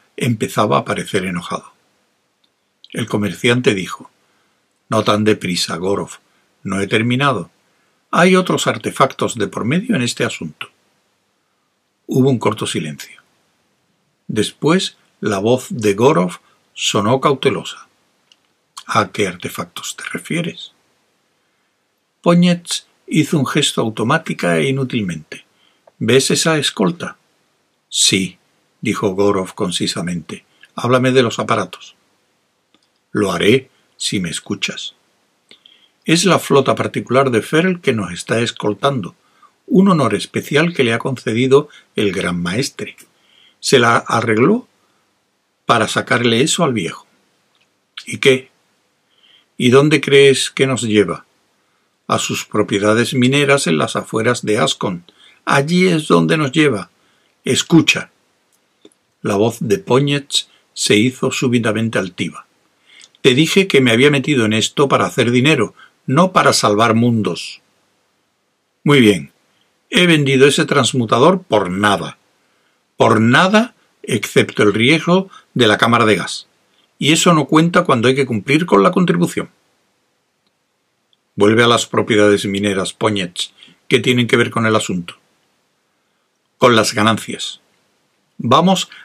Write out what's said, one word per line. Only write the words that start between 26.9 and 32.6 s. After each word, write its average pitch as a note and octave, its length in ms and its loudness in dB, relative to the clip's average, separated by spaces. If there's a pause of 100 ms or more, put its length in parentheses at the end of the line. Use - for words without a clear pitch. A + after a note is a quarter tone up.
"Sí", - 500 -2 (420)
dijo G#2 280 -2
Gorov F#2+ 440 -2
concisamente. F2+ 920 -8 (280)
"Háblame B2+ 380 0
de B2+ 100 4
los A2+ 160 -2
aparatos". A2 580 -6 (1160)